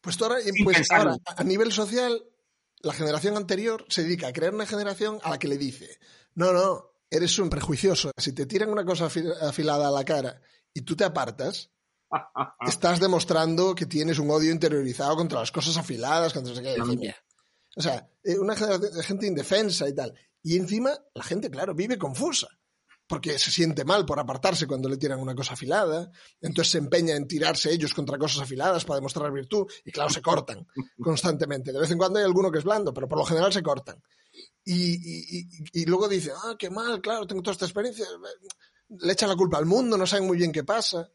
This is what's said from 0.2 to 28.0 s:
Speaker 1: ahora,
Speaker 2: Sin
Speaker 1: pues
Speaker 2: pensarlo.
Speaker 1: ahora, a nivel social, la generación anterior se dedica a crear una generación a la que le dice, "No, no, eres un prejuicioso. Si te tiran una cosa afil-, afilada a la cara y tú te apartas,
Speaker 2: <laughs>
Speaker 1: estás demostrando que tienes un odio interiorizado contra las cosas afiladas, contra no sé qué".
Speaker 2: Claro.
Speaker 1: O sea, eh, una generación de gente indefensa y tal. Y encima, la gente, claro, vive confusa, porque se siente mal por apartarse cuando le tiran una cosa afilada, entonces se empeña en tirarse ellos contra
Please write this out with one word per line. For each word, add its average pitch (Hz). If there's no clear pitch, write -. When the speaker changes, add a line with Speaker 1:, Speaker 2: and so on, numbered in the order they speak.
Speaker 1:
ahora, 240
Speaker 2:
Sin 202
Speaker 1:
pues 185
Speaker 2:
pensarlo. 170
Speaker 1:
ahora, 170
a 180
nivel 208
social, 226
la 151
generación 160
anterior 208
se 175
dedica 170
a 127
crear 165
una 214
generación 208
a 160
la 139
que 151
le 139
dice, 135
"No, 180
no, 180
eres 165
un 175
prejuicioso. 160
Si 127
te 139
tiran 214
una 208
cosa 170
afil-, 160
afilada 147
a 139
la 139
cara 139
y 139
tú 156
te 202
apartas, 139
Speaker 2:
<laughs> -
Speaker 1:
estás 175
demostrando 175
que 175
tienes 156
un 147
odio 156
interiorizado 147
contra 151
las 113
cosas 156
afiladas, 151
contra 123
no 120
sé 123
qué". 131
Speaker 2:
Claro. 120
Speaker 1:
O 170
sea, 139
eh, 196
una 202
generación 202
de 165
gente 196
indefensa 180
y 139
tal. 135
Y 165
encima, 220
la 156
gente, 185
claro, 160
vive 214
confusa, 185
porque 151
se -
siente 160
mal 180
por 143
apartarse 143
cuando 131
le 135
tiran 135
una 131
cosa 127
afilada, 170
entonces 165
se 170
empeña 156
en 143
tirarse 160
ellos 160
contra 139